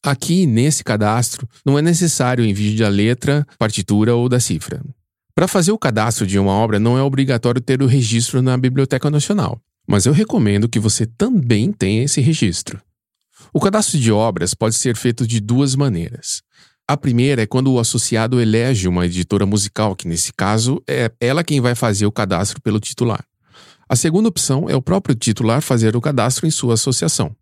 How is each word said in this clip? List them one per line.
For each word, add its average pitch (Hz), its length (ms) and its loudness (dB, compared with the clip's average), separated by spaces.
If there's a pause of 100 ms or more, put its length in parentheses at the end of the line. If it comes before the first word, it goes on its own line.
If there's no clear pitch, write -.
Aqui, 165 440 0
nesse 123 360 2
cadastro, 110 640 -2 (160)
não 139 140 2
é 147 60 2
necessário 156 600 0
o 113 40 2
envio 104 320 0
da 110 100 2
letra, 120 560 0 (140)
partitura 107 560 0
ou 120 120 0
da 123 120 2
cifra. 123 440 -6 (520)
Para 175 120 2
fazer 185 240 2
o 220 60 0
cadastro 110 480 0
de 98 140 0
uma 98 140 2
obra, 104 260 2
não 117 180 2
é 135 60 2
obrigatório 131 580 2
ter 131 220 0
o 135 40 4
registro 120 540 2
na 127 160 2
Biblioteca 131 540 0
Nacional, 151 500 -2 (260)
mas 101 200 2
eu 151 60 4
recomendo 120 540 2
que 117 120 -2
você 107 260 0
também 151 680 0
tenha 110 320 0
esse 147 160 -2
registro. 120 600 -2 (720)
O 156 60 0
cadastro 196 400 0
de 113 120 2
obras 101 440 0
pode 113 180 -2
ser 120 220 -2
feito 117 320 -2
de 117 120 -2
duas 127 360 0
maneiras. 117 640 -4 (460)
A 147 100 0
primeira 127 460 0
é - 20 2
quando 131 260 0
o 123 80 2
associado 117 600 0
elege 113 460 0
uma 90 180 0
editora 90 400 0
musical, 101 500 -2
que - 120 -12
nesse 82 260 -4
caso 113 560 -2
é 127 300 -2
ela 139 240 0
quem 143 180 0
vai 120 140 0
fazer 104 320 0
o 107 40 0
cadastro 98 520 -2
pelo 107 160 -2
titular. 110 440 -4 (640)
A - 80 0
segunda 170 320 2
opção 139 400 -2
é - 80 0
o 131 60 0
próprio 175 340 0
titular 113 460 0
fazer 113 340 2
o 117 60 0
cadastro 135 460 0
em 156 40 2
sua 120 220 -2
associação. 120 680 -2